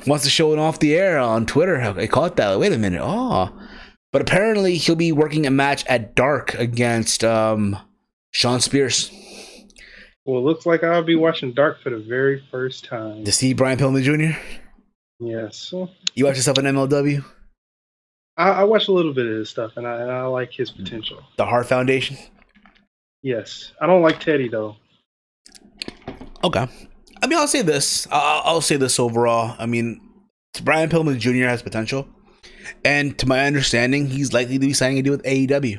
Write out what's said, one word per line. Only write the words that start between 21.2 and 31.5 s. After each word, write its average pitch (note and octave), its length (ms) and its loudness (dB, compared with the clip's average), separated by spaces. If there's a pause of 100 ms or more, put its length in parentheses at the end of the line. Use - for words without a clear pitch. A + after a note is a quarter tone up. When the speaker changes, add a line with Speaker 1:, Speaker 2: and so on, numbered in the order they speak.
Speaker 1:
The G#2+ 80 0
Hart A#2+ 220 0
Foundation? C3 500 0 (1080)
Speaker 2:
Yes. A#2+ 500 -8 (100)
I D3+ 40 0
don't F3+ 160 6
like D#3+ 180 2
Teddy, C#3 280 0
though. G#2+ 280 -6 (1700)
Speaker 1:
Okay. B2 220 0 (560)
I C4 40 2
mean, D#4+ 120 2
I'll D4 100 2
say C#4+ 140 0
this. D3 460 0
I, C#3 100 0
I'll, D3 240 2 (120)
I'll E3 60 0
say D3+ 160 0
this C3 220 0
overall. A#2 600 2
I A2+ 80 -6
mean, A#2 340 -2 (640)
Brian D#3 260 2
Pillman D#3 300 0
Junior B2 300 0
has A#2+ 140 -2